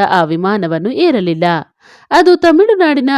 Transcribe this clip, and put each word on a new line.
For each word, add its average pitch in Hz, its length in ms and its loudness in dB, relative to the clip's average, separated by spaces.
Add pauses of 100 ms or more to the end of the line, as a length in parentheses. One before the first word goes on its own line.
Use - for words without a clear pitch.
ಆ 180 160 0
ವಿಮಾನವನ್ನು 170 680 -4
ಏರಲಿಲ್ಲ. 190 520 -2 (640)
ಅದು 339 260 4
ತಮಿಳುನಾಡಿನ 339 800 2